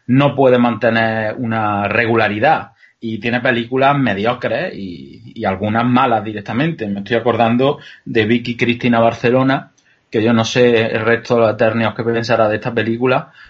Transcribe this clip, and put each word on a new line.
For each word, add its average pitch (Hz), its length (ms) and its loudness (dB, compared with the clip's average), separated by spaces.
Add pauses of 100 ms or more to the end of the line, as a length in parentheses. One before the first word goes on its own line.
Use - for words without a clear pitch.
no 135 260 2
puede 131 240 4
mantener 113 800 0
una 107 520 -2
regularidad 113 840 0 (300)
y 113 180 -8
tiene 120 220 -4
películas 131 560 0
mediocres 120 760 -2
y, 87 640 -16
y 113 100 -6
algunas 107 400 0
malas 123 380 0
directamente. 110 640 -6
Me 98 120 -6
estoy 117 180 -2
acordando 117 600 0 (260)
de 117 200 0
Vicky 117 300 -2
Cristina 120 440 0
Barcelona, 127 720 0 (360)
que 110 140 0
yo 117 80 2
no 113 140 2
sé 120 400 4
el 113 160 -2
resto 113 340 0
de 117 60 4
los 110 120 4
eternios 110 400 0
que 120 100 -6
pensará 113 440 0
de 107 80 0
esta 117 180 -6
película, 120 600 -2 (160)